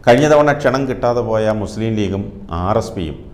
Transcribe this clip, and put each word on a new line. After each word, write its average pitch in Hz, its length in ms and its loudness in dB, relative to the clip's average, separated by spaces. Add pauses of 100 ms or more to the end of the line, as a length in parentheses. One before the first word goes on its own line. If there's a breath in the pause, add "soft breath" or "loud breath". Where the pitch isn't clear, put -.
കഴിഞ്ഞ 131 260 6
തവണ 147 260 6
ക്ഷണം 135 300 0
കിട്ടാതെ 120 400 -2
പോയ 110 240 0 (100)
മുസ്ലിം 110 360 -4
ലീഗും 98 240 -2 (420)
ആർ 107 180 0
എസ് - 140 -10
പിയും 78 200 -8 (180)